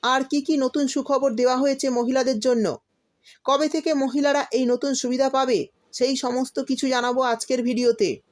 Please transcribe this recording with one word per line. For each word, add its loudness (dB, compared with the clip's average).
আর 2
কী 0
কী 2
নতুন 0
সুখবর 0
দেওয়া 2
হয়েছে 0
মহিলাদের 0
জন্য, 2
কবে 2
থেকে -2
মহিলারা 0
এই 2
নতুন 0
সুবিধা 0
পাবে, 2
সেই 0
সমস্ত -2
কিছু -2
জানাবো 0
আজকের -2
ভিডিওতে। 2